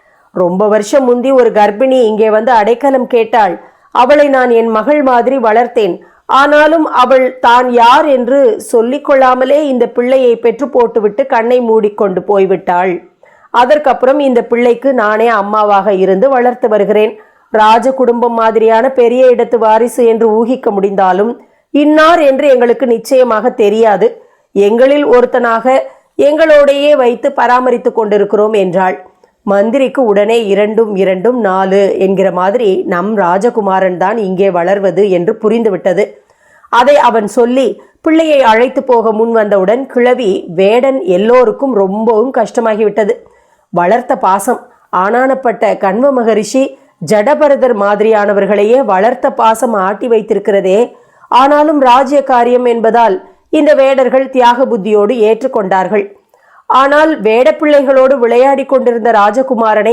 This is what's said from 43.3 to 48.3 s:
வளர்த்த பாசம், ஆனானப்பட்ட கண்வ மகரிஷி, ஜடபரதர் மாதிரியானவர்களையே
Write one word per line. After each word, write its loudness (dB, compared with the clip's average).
வளர்த்த -2
பாசம், -2
ஆனானப்பட்ட -2
கண்வ 0
மகரிஷி, -2
ஜடபரதர் 0
மாதிரியானவர்களையே 0